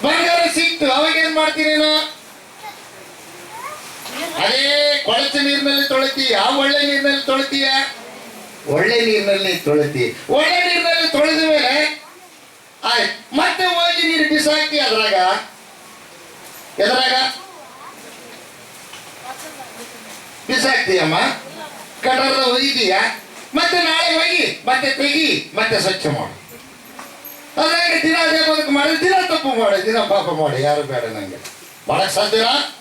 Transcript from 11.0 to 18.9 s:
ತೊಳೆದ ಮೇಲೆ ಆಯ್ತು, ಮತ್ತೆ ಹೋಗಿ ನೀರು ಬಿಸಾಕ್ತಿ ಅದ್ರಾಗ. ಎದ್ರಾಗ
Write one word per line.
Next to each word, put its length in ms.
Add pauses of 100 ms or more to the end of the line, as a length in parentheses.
ತೊಳೆದ 320
ಮೇಲೆ 580 (840)
ಆಯ್ತು, 520
ಮತ್ತೆ 300
ಹೋಗಿ 420
ನೀರು 220
ಬಿಸಾಕ್ತಿ 500
ಅದ್ರಾಗ. 340 (1700)
ಎದ್ರಾಗ 340 (3250)